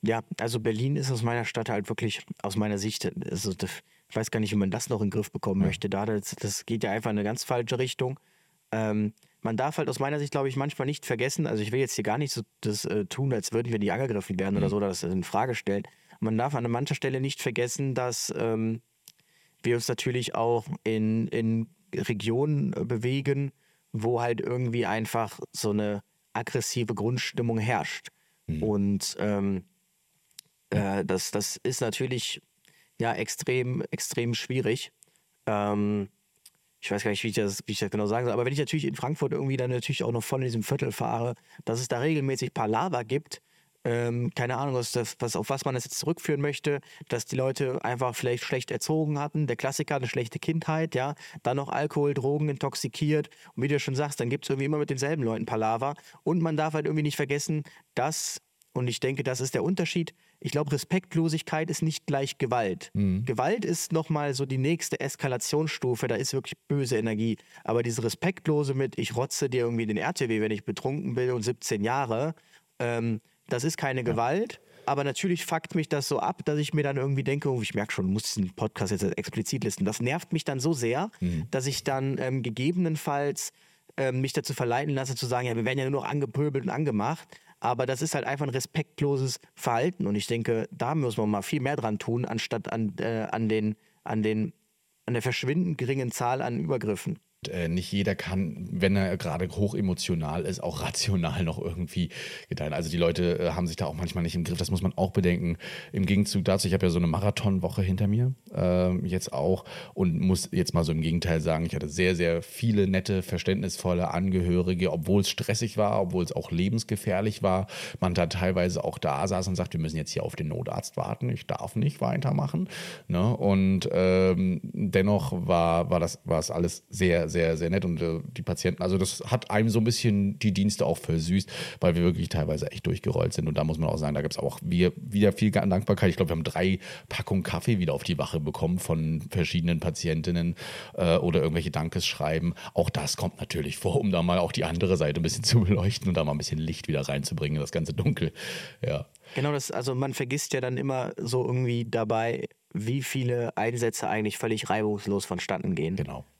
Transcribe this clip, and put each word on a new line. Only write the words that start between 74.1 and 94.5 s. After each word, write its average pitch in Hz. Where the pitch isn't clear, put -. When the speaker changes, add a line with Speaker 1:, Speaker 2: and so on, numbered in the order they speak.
Speaker 1:
Gewalt, 127
aber 139
natürlich 175
fuckt -
mich 156
das 143
so 143
ab, -
dass 151
ich 147
mir 151
dann 139
irgendwie 135
denke, 139
„Oh, 127
ich -
merk 104
schon, 95
du 92
musst 104
diesen 95
Podcast 104
jetzt 98
explizit -
listen.“ 98
Das 107
nervt 139
mich 160
dann 135
so 151
sehr, 131
Speaker 2:
Mhm. 87
Speaker 1:
dass 135
ich -
dann, 135
ähm, 131
gegebenenfalls, 143
ähm, 131
mich 135
dazu 147
verleiten 131
lasse, 135
zu 131
sagen, 123
„Ja, 117
wir 113
werden 131
ja 131
nur 139
noch -
angepöbelt 139
und -
angemacht.“ 131
Aber 123
das 127
ist 160
halt 143
einfach 139
ein 139
respektloses 135
Verhalten. 131
Und 101
ich 101
denke, 117
da 131
muss 127
man 107
mal 101
viel 147
mehr 139
dran 110
tun, 120
anstatt 113
an, 110
äh, 110
an 113
den, 107
an 110
den, 107